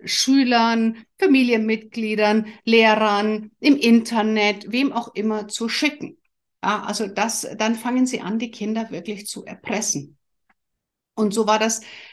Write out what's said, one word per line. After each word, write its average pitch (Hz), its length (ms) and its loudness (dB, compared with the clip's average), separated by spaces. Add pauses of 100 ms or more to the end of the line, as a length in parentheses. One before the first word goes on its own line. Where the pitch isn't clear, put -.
Schülern, 233 1000 2 (140)
Familienmitgliedern, 220 1300 2 (180)
Lehrern, 214 840 2 (100)
im 285 160 4
Internet, 220 960 2
wem 247 220 0
auch 233 220 -8
immer 214 320 -4
zu 226 200 -6
schicken. 294 500 -6 (460)
Ja, 202 200 -2
also 208 240 -6
das, 208 400 -6 (100)
dann 226 160 0
fangen 247 320 0
sie 254 160 -6
an, 208 160 -4
die 233 140 -6
Kinder 220 400 -8
wirklich 190 340 -12
zu - 200 -14
erpressen. - 720 -8 (960)
Und 208 180 0
so 220 140 0
war 214 100 4
das 220 240 -2 (320)